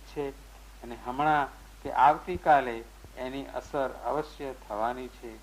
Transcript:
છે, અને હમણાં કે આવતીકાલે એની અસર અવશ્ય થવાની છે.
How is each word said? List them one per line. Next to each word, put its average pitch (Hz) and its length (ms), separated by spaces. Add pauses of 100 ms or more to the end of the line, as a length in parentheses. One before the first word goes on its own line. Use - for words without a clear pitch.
છે, 147 180 (580)
અને 117 120
હમણાં 135 580 (240)
કે 139 160
આવતીકાલે 143 840 (400)
એની 131 360
અસર 131 360 (160)
અવશ્ય 143 480
થવાની 120 560
છે. 117 220 (120)